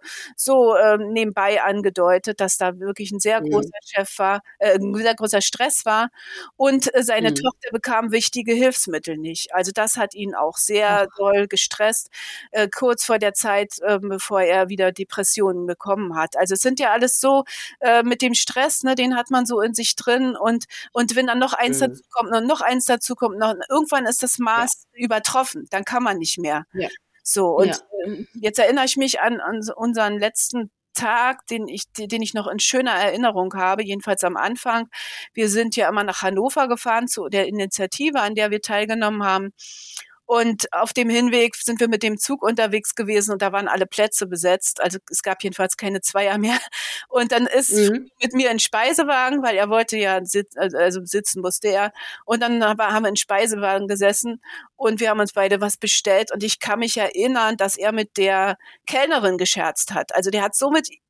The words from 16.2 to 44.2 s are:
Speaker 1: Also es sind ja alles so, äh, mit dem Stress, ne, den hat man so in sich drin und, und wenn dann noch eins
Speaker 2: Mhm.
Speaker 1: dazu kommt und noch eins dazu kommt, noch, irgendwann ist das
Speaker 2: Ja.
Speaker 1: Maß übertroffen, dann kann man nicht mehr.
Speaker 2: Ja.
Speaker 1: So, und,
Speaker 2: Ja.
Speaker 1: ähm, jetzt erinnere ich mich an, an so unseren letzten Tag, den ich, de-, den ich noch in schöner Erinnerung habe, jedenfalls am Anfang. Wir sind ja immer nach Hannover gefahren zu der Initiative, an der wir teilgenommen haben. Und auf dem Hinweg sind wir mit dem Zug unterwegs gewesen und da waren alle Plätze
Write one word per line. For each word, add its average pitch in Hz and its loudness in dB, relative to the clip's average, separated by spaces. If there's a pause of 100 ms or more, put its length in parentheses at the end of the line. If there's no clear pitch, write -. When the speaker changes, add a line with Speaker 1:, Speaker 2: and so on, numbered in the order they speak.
Speaker 1:
Also 180 2
es - -2
sind 254 0
ja 240 2
alles 240 2
so, 269 4 (380)
äh, 233 6
mit 247 0
dem 247 0
Stress, - 0
ne, 262 2
den 254 0
hat 240 -4
man 254 2
so 226 0
in 226 0
sich 233 -2
drin 247 0
und, 233 0 (280)
und 240 0
wenn 254 2
dann 240 2
noch 262 2
eins 247 0
Speaker 2:
Mhm. - -
Speaker 1:
dazu 262 -2
kommt 226 0
und 226 2
noch 277 2
eins 247 2
dazu 247 0
kommt, 208 -2
noch, 220 0 (140)
irgendwann 294 0
ist 240 0
das - 0 (160)
Speaker 2:
Ja. 233 2
Speaker 1:
Maß - -4
übertroffen, 233 -2
dann 196 0
kann 247 -2
man 202 0
nicht 165 -4
mehr. 151 -2
Speaker 2:
Ja. 185 -6 (340)
Speaker 1:
So, 190 2
und, 170 4
Speaker 2:
Ja. - -14 (220)
Speaker 1:
ähm, 208 -10 (140)
jetzt 214 -2
erinnere 254 4
ich 262 -2
mich 269 0
an, 233 0
an 214 -6
so 220 -8
unseren 226 0
letzten 220 -2 (240)
Tag, 247 0
den 226 -6
ich, 214 -8 (100)
de-, 214 -10
den 226 -4
ich 214 -8
noch 208 -4
in 208 -6
schöner 254 0
Erinnerung 196 0
habe, 190 0
jedenfalls 196 -4
am 180 -2
Anfang. 226 -2 (440)
Wir 220 0
sind 220 0
ja 185 2
immer 208 0
nach 185 -4
Hannover 233 0
gefahren 240 -2
zu 175 -4
der 196 0
Initiative, 208 -2
an 208 -2
der 214 0
wir 208 -4
teilgenommen 214 -2
haben. 196 -2 (760)
Und 233 0
auf 214 -2
dem 240 0
Hinweg 240 2
sind 233 -4
wir 226 2
mit 220 0
dem 214 -2
Zug - -4
unterwegs 220 0
gewesen 208 0
und 196 -2
da 190 2
waren 196 -2
alle 185 0
Plätze 214 0